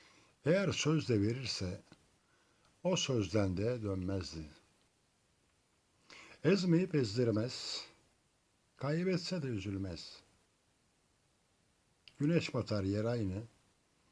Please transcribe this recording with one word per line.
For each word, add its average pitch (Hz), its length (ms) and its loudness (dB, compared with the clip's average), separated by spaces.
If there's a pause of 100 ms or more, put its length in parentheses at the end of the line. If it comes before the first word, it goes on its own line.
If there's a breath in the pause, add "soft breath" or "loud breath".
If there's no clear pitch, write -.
(460 soft breath)
Eğer 180 260 4
söz 151 380 0
de 107 120 4
verirse, 110 600 -2 (1000 soft breath)
o 180 120 2
sözden 101 640 2
de 113 260 -2
dönmezdi. 92 680 -4 (1900 loud breath)
Ezmeyip 175 520 4
ezdirmez, 113 920 0 (920)
kaybetse 170 640 -2
de 135 60 -4
üzülmez. 98 720 -6 (2000)
Güneş 156 340 2
batar 104 300 -2
yer 101 220 0
aynı, 110 380 -2 (680)